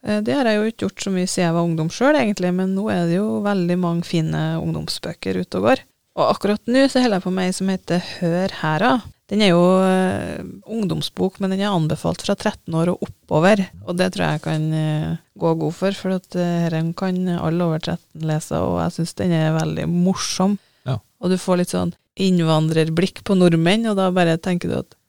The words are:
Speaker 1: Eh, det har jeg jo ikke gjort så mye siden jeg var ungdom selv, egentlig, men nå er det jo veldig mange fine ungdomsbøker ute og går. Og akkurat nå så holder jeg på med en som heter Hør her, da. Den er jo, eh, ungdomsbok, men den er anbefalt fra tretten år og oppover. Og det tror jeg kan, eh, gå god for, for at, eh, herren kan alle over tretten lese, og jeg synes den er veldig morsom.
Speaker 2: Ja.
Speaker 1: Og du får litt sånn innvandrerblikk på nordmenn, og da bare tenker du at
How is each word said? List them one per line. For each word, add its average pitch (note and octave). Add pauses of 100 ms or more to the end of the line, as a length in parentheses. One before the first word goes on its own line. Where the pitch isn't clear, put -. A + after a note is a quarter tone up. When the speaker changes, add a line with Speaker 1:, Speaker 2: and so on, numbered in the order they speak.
Speaker 1:
Eh, G#3
det A#3+
har C4
jeg G#3+
jo G#3+
ikke -
gjort -
så G3
mye F3+
siden F3+
jeg E3
var E3+
ungdom E3
selv, C#4+
egentlig, G3+
men F#3+
nå G3
er F3+
det E3+
jo G#3+
veldig F3+
mange F3
fine D#3+ (220)
ungdomsbøker E3
ute F3+
og G#3
går. C4 (320)
Og C3
akkurat G#3
nå C4
så B3+
holder G#3+
jeg -
på F#3
med F#3
en -
som F#3+
heter F#3 (220)
Hør F3+ (120)
her, D#3
da. B3+ (340)
Den G#3
er G3+
jo, E3+ (200)
eh, F#3 (320)
ungdomsbok, F#3
men F#3+
den F#3+
er G3+
anbefalt D#3+
fra G3+
tretten -
år E3+
og -
oppover. F#3+ (200)
Og F3
det F#3
tror F3
jeg D3+
kan, D#3
eh, D#3 (200)
gå E3
god D#3
for, F#3+
for F#3+
at, F3+
eh, F3
herren E3
kan F#3 (120)
alle E3+
over D#3+
tretten E3
lese, D#3
og F2
jeg F3
synes E3+
den F#3
er D#3
veldig D#3+
morsom. F#3 (300)
Speaker 2:
Ja. C3 (200)
Speaker 1:
Og F3+
du F#3
får F3+
litt F3
sånn F3+ (240)
innvandrerblikk D#3+
på G3+
nordmenn, F3+
og G3+
da F#3+
bare E3+
tenker F3
du -
at - (140)